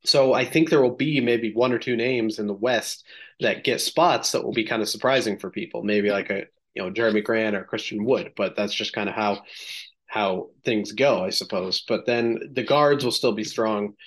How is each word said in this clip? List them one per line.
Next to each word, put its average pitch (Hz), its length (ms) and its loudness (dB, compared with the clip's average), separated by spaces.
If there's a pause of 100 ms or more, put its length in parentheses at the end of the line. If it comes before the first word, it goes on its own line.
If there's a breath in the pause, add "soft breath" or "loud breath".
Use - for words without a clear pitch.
So 135 280 6
I 123 120 2
think 160 240 2
there 151 120 6
will 127 140 4
be 151 240 0
maybe 117 340 2
one 120 200 2
or 113 60 0
two 123 160 -2
names 113 440 0
in 104 80 -2
the 104 60 -2
West 110 520 -2 (340 loud breath)
that - 240 0
get 127 180 0
spots 156 500 2
that - 120 -2
will 107 100 -4
be 113 120 0
kind 110 160 -2
of 101 80 -2
surprising 107 480 0
for 98 120 -8
people. 107 340 -8
Maybe 104 280 2
like 101 180 -2
a, 98 160 -4 (280)
you 98 100 -8
know, 92 60 -4
Jeremy 107 320 2
Grant 110 340 0
or 95 80 -4
Christian 107 420 -6
Wood, - 300 0
but - 200 -4
that's 104 180 -2
just - 200 -6
kind 101 160 -4
of 95 60 -6
how, 104 280 -2 (640 loud breath)
how 98 420 -2 (160)
things 107 260 -2
go, 107 320 2
I 95 60 -2
suppose. 92 580 -4
But 110 180 -2
then 117 460 0
the 127 120 -4
guards 143 400 4
will 123 80 0
still 120 200 2
be 107 120 -2
strong 104 500 -2 (140 loud breath)